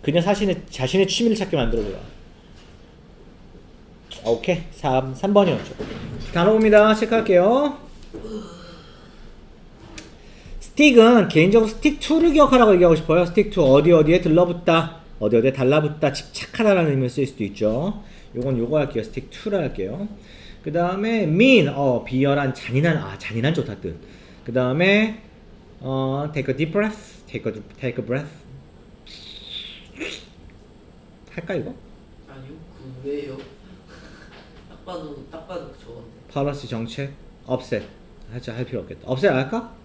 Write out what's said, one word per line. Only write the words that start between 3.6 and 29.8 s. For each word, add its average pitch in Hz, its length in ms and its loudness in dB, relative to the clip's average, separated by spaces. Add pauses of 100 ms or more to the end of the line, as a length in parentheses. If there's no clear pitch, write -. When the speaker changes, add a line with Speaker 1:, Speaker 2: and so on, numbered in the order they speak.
Speaker 1:
오케이. 160 460 -2
삼, 131 420 -4
삼 196 200 -4
번이었죠. 180 400 2 (600)
단어 175 180 4
봅니다. 214 440 6
체크할게요. 226 840 2 (2750)
스틱은 240 680 6
개인적으로 202 420 4
스틱 294 300 -2
투를 320 340 2
기억하라고 247 400 6
얘기하고 175 220 6
싶어요. 165 300 2
스틱 202 260 0
투, 180 120 0
어디 143 280 6
어디에 165 300 6
들러붙다, 170 800 2 (180)
어디 107 180 0
어디에 131 160 2
달라붙다, 143 600 0
집착하다라는 190 760 -2
의미로 135 200 0
쓰일 131 180 -2
수도 - 160 -8
있죠. 110 580 -4 (340)
요건 127 220 -4
요거 123 220 -2
할게요. 117 240 -4
스틱 - 260 -12
투를 202 300 -6
할게요. 131 480 -8 (560)
그 156 80 -10
다음에 190 520 -2
mean, 185 460 6
어, 131 340 0
비열한, 139 500 0
잔인한, 156 440 -2
아, 98 200 -10
잔인한 117 360 -4
좋다 117 280 -6
뜻. 82 140 -8 (500)
그 117 80 -10
다음에, 185 680 0 (580)
어, 135 540 -4
take 135 200 -4
a - 40 -6
deep 156 140 -4
breath, - 560 -6
take 113 240 -8
a, 107 100 -12 (180)
take 123 220 -8
a 107 40 -10
breath. 135 260 -8 (3000)